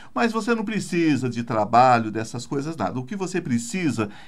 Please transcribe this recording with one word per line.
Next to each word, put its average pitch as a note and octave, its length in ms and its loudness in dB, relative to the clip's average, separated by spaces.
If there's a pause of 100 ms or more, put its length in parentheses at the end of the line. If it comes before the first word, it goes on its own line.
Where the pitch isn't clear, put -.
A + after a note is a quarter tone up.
(140)
Mas A#3 180 2
você A3+ 220 0
não A3 100 -4
precisa E3 640 0
de A#2 140 -4
trabalho, A2+ 680 4
dessas A2+ 360 -6
coisas, D3 300 -6
nada. G#2+ 220 -4
O B2+ 60 -6
que G3+ 120 -10
você F#3 240 -4
precisa A#2+ 720 -2 (180)